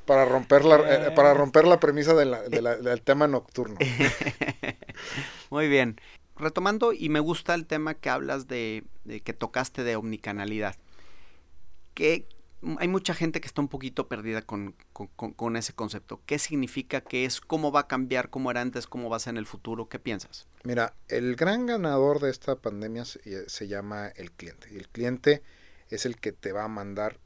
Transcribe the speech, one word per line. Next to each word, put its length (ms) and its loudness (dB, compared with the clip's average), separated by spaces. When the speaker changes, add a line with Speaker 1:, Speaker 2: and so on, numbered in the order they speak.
Speaker 1:
para 200 6
romper 380 8
la, 140 10
eh, 300 4
Speaker 2:
Eh. 80 0
Speaker 1:
para 180 10
romper 320 8
la 140 8
premisa 340 4
de 120 8
la, 180 -2
de 180 -2
la, 140 2
del 260 -2
tema 260 4
nocturno. 520 -4
Speaker 2:
<laughs> 1700 -4
Muy 180 0
bien. 320 4
Retomando, 580 0
y 160 -4
me 100 2
gusta 340 -2
el 120 -4
tema 300 -4
que 140 -6
hablas 380 -4
de, 380 -6
de 160 -12
que 140 -8
tocaste 500 -6
de 140 -2
omnicanalidad. 800 -6
Que 360 -2
hay 100 -2
mucha 260 -2
gente 280 -4
que 60 -10
está 120 -8
un 80 -2
poquito 400 -8
perdida 340 -6
con, 320 -10
con, 140 -14
con, 260 -12
con 240 -4
ese 160 -8
concepto. 520 -10
¿Qué 140 -4
significa? 640 -6
¿Qué 240 -4
es? 160 -6
¿Cómo 320 -2
va 80 4
a 60 -4
cambiar? 420 -2
¿Cómo 220 -4
era 100 -2
antes? 260 -6
¿Cómo 220 -8
va 80 -2
a 20 -8
ser 120 -10
en 60 -6
el 80 -6
futuro? 440 -10
¿Qué 100 -12
piensas? 480 -10
Speaker 1:
Mira, 300 -2
el 260 -2
gran 300 0
ganador 560 2
de 80 0
esta 260 -4
pandemia 480 -8
se, 460 -14
se 180 -10
llama 400 -10
el 240 -16
cliente. 400 -20
Y 60 -16
el 100 -16
cliente 560 0
es 160 -6
el 120 -6
que 140 -6
te 220 -8
va 100 -4
a 60 -6
mandar 560 -6